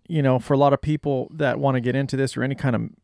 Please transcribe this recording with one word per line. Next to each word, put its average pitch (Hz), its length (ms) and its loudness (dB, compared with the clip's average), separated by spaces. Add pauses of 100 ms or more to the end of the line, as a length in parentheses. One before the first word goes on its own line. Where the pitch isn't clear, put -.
you 160 140 0
know, 131 180 4
for 127 140 -2
a 139 40 4
lot 139 160 4
of 139 80 0
people 143 520 -2
that 143 260 0
wanna 135 220 2
get 123 140 0
into 135 220 -2
this 135 200 -2
or 120 60 -2
any 131 120 -2
kind 127 200 0
of - 140 -4 (140)